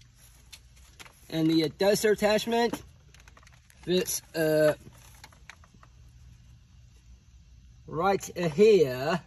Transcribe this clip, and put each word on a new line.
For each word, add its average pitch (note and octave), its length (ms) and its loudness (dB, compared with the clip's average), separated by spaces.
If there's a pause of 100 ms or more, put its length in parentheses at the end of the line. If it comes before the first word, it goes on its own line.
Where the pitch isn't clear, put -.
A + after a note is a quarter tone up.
(1300)
And D#3+ 200 -2
the, D#3+ 140 2
uh, D3 140 -4
duster G#3+ 340 2
attachment G#3+ 720 0 (1000)
fits, - 380 -4 (140)
uh, D#3 380 2 (3250)
right F3+ 340 -4 (320)
here. D#3+ 720 2